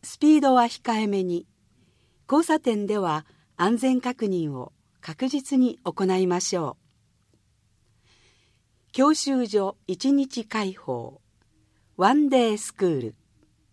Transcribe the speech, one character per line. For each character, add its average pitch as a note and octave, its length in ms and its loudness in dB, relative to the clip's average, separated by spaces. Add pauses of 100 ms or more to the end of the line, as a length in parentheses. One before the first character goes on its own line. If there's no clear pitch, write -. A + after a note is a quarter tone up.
ス - 160 -18
ピ D4+ 180 6
ー C#4 40 4
ド C4+ 120 4
は B3 120 6
控 - 280 -6
え A3 140 -2
め G3 160 -2
に、 F3 240 -4 (800)
交 D4+ 140 2
差 D#4 160 0
点 G#3 260 -2
で G#3 120 -2
は D#3+ 280 -2 (320)
安 G#3 200 0
全 B3+ 240 0
確 B3 240 -6
認 E3+ 280 -4
を B2+ 180 -12 (280)
確 D#3+ 280 -8
実 C4+ 300 -2
に B3+ 260 2
行 F#3+ 220 -4
い F#3 220 2
ま F3+ 120 0
し F#3 180 -4
ょ D3+ 220 -6
う。 - 1300 -20 (800)
教 C#4+ 220 2
習 C4 340 -2
所 G3 300 -2 (100)
一 F#3 240 -2
日 C4+ 340 -2
開 G3+ 280 -4
放、 B2+ 480 -10 (760)
ワ G3 160 4
ン D4 160 4
デ A#3+ 240 4
ー G#3+ 40 -4
ス - 160 -12
ク G3 120 -2
ー D3+ 160 0
ル。 A2 140 -10 (580)